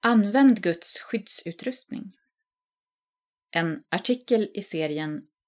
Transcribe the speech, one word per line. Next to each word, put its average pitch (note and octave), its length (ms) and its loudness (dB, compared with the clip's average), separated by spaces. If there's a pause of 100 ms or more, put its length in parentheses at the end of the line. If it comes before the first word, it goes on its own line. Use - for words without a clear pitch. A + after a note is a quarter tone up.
Använd A#3 560 6
Guds - 380 -2
skyddsutrustning. - 1120 -8 (1400)
En E3 380 -4
artikel A3+ 640 0
i G3 80 -8
serien D3+ 600 -4 (260)